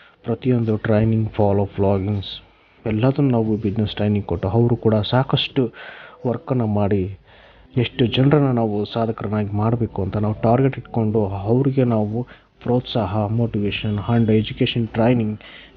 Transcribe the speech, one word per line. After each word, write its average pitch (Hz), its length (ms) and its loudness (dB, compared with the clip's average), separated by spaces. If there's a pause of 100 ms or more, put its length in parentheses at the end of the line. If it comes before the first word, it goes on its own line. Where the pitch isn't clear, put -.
(240)
ಪ್ರತಿಯೊಂದು 117 520 0
ಟ್ರೈನಿಂಗ್, 110 540 2
ಫಾಲೋ 101 320 2
ಅಪ್, 98 180 -4
ಲಾಗಿನ್ಸ್ 98 600 -2 (440)
ಎಲ್ಲದನ್ನು 131 440 2
ನಾವು 110 260 2
ಬಿಸಿನೆಸ್ 101 340 -2
ಟ್ರೈನಿಂಗ್ 104 360 0
ಕೊಟ್ಟು 92 220 -2
ಅವರು 117 280 2
ಕೂಡ 110 180 2
ಸಾಕಷ್ಟು 120 800 0 (540)
ವರ್ಕನ್ನು 120 400 -2
ಮಾಡಿ 101 520 0 (580)
ಎಷ್ಟು 120 300 0
ಜನರನ್ನ 135 500 2
ನಾವು 107 280 -2
ಸಾಧಕರನ್ನಾಗಿ 107 680 -4
ಮಾಡಬೇಕು 110 500 -2
ಅಂತ 92 140 -4
ನಾವು 104 260 -2
ಟಾರ್ಗೆಟ್ 127 360 2
ಇಟ್ಕೊಂಡು 107 480 -2
ಅವ್ರಿಗೆ 123 580 0
ನಾವು 113 420 -2 (360)
ಪ್ರೋತ್ಸಾಹ, 113 540 -2 (200)
motivation 107 800 -2
and 117 100 4
education 110 600 0
training 113 540 0 (360)